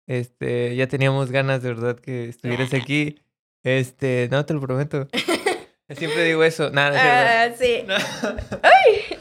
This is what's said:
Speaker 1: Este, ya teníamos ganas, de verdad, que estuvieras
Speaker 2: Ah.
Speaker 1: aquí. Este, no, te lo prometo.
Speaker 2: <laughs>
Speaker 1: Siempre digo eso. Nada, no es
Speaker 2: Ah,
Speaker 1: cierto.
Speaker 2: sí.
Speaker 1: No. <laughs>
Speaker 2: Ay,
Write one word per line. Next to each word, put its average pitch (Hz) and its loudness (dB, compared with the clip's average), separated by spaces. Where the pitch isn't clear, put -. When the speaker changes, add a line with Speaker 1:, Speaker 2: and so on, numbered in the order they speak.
Speaker 1:
Este, 123 -2
ya 131 0
teníamos 135 0
ganas, 135 0
de 127 -2
verdad, 120 -4
que 123 -8
estuvieras 123 -4
Speaker 2:
Ah. 135 2
Speaker 1:
aquí. 147 -2
Este, 127 0
no, 139 0
te 165 -4
lo 151 -4
prometo. 135 -4
Speaker 2:
<laughs> - -4
Speaker 1:
Siempre 156 -2
digo 160 2
eso. 160 0
Nada, 143 2
no 143 0
es 262 4
Speaker 2:
Ah, 233 -16
Speaker 1:
cierto. 233 0
Speaker 2:
sí. - -6
Speaker 1:
No. - -8
<laughs> - -
Speaker 2:
Ay, 440 4